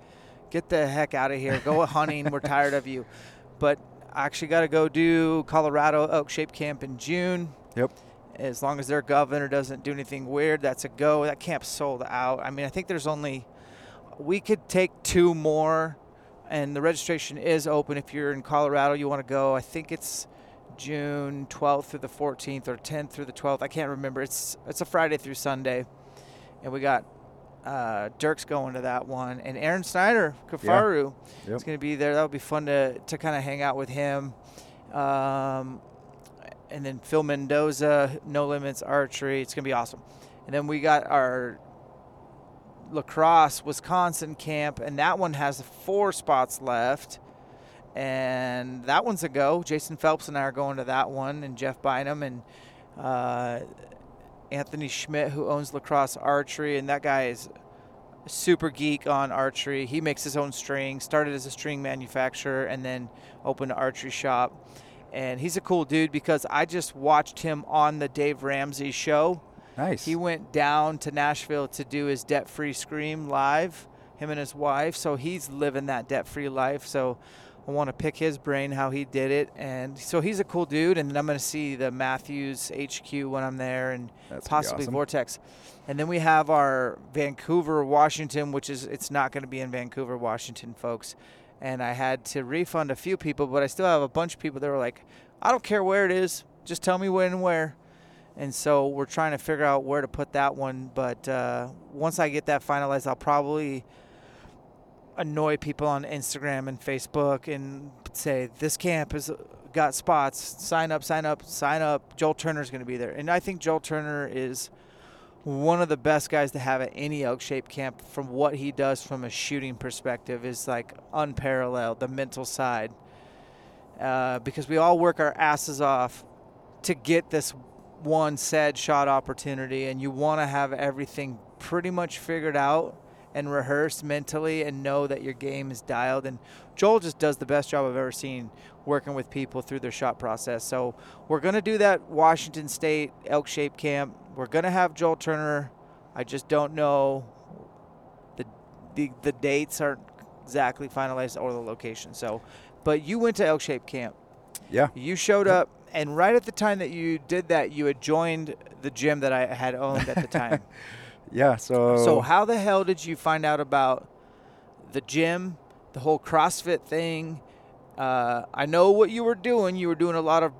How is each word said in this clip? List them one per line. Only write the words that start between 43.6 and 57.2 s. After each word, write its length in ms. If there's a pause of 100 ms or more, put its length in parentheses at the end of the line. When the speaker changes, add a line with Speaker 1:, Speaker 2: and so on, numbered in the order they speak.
Speaker 1:
Wisconsin 720
camp, 460
and 180
that 200
one 160
has 260
four 520
spots 480
left. 580 (760)
And 880
that 200
one's 180
a 60
go. 340
Jason 340
Phelps 320
and 80
I 60
are 100
going 240
to 80
that 260
one, 320
and 140
Jeff 240
Bynum 420
and, 200 (560)
uh, 640 (920)
Anthony 360
Schmidt, 440
who 160
owns 240
La 80
Crosse 360
Archery, 600
and 100
that 140
guy 260